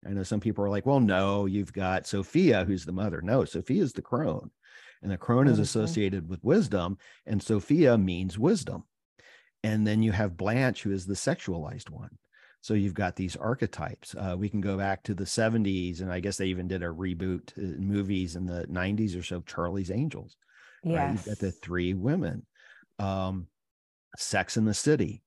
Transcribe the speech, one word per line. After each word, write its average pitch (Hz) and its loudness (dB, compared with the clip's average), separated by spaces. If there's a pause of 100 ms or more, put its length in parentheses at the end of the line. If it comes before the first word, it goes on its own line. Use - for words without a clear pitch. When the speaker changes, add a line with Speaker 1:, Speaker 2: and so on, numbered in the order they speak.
Speaker 1:
I 95 -8
know 98 -2
some 104 -2
people 104 -2
are 101 0
like, 101 0
"Well, 139 6
no, 98 4
you've 98 -2
got 92 0
Sophia, 104 4
who's 92 -2
the 87 -6
mother." 92 -4
No, 110 2
Sophia 131 -2
is 139 0
the - -8
crone, 147 -4 (500)
and 101 -4
the 92 -2
crone 127 6
is 123 8
Speaker 2:
Mm-hmm. 104 6
Speaker 1:
associated 98 0
with 90 -6
wisdom, 104 2 (260)
and 104 0
Sophia 120 4
means 92 0
wisdom. 147 0 (800)
And 107 2
then 107 4
you 110 4
have 98 0
Blanche, 113 0
who 101 0
is 92 -4
the 98 -2
sexualized 85 -4
one. 80 -14 (460)
So 110 0
you've 98 2
got 92 -2
these 92 -4
archetypes. - -4
Uh, 92 -4
we 101 -2
can 101 -2
go 98 -2
back 98 -2
to 104 -4
the 92 -4
seventies, 98 0
and 92 -4
I 90 -2
guess 98 -4
they 95 0
even 90 -2
did 90 -4
a 85 -4
reboot, 90 -4
uh, 82 -6
movies 95 -2
in 92 -6
the 87 -6
nineties 95 0
or 87 -6
so, 87 -6
Charlie's 87 -4
Angels. 127 -4 (460)
Right? 160 0
You've 95 -2
got 107 -6
the 98 0
Speaker 2:
Yes. 90 -4
Speaker 1:
three 90 0
women. 107 -2 (540)
Um, 95 -2 (680)
Sex - 0
in 110 4
the 107 4
City. 113 0